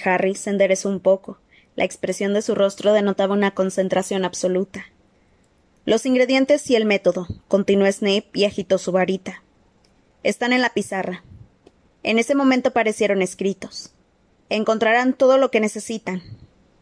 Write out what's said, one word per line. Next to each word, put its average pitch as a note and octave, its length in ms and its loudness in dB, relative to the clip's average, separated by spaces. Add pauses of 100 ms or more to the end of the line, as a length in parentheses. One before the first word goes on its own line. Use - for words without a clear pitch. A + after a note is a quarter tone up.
Harry, F#3+ 300 0
se G3+ 160 -8
enderezó G3 400 0
un F#3+ 100 -4
poco. - 380 0 (360)
La - 100 -2
expresión - 500 -4
de G#3+ 80 0
su A3+ 120 -2
rostro G3 380 0
denotaba G3+ 400 0
una G3+ 220 0
concentración F#3+ 720 -2
absoluta. F#3 580 -4 (1000)
"Los A3 180 0
ingredientes C4 680 2
y B3 60 4
el A3 80 2
método", F#3 420 0 (220)
continuó G3 420 2
Snape G3+ 440 -2
y F#3+ 100 0
agitó G3+ 320 -2
su F#3 160 -4
varita. F#3 500 -2 (800)
"Están A#3+ 300 -2
en B3+ 80 2
la A#3+ 140 -2
pizarra". F#3+ 500 -6 (800)
En A3 160 0
ese A#3 160 0
momento C4 340 2
aparecieron G#3+ 540 0
escritos. - 720 -6 (560)
"Encontrarán A3 640 2
todo C4+ 240 4
lo C4 120 2
que A3 100 2
necesitan". G#3+ 640 -6 (600)